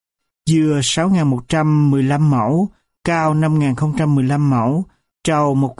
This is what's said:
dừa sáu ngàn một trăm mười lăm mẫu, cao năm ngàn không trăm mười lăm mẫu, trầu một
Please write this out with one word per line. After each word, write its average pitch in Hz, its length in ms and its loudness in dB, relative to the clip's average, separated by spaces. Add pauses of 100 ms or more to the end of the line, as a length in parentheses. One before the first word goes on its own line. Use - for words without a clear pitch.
(460)
dừa 156 360 2
sáu 170 280 -2
ngàn 160 200 2
một 120 180 -4
trăm 151 420 2
mười 139 120 2
lăm 143 280 0
mẫu, 139 400 0 (340)
cao 160 300 0
năm 156 240 0
ngàn 139 160 0
không 151 240 -2
trăm 151 160 2
mười 131 100 2
lăm 143 260 0
mẫu, 131 340 0 (400)
trầu 147 300 0
một 135 260 -2